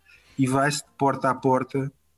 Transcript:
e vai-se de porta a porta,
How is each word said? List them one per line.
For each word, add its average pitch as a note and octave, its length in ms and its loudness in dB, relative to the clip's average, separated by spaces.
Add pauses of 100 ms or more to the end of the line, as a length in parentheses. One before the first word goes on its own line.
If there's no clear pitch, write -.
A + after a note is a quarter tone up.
(400)
e C3 80 2
vai-se C3+ 320 0
de - 180 -16
porta C3+ 320 0
a B2+ 60 0
porta, C3 560 -2 (260)